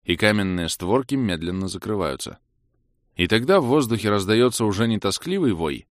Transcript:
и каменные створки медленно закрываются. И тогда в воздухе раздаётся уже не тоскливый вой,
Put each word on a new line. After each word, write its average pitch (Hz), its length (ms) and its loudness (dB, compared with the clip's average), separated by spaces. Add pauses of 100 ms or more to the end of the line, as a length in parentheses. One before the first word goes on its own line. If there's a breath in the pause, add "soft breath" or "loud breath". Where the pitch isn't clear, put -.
и 110 100 0
каменные 95 540 0
створки 123 460 -2
медленно 92 520 -2
закрываются. 90 720 -6 (800)
И 87 120 0
тогда 135 320 4
в 139 60 2
воздухе 117 440 2
раздаётся 110 560 2
уже 107 220 0
не 110 120 0
тоскливый 156 540 -2
вой, 78 340 -6 (120)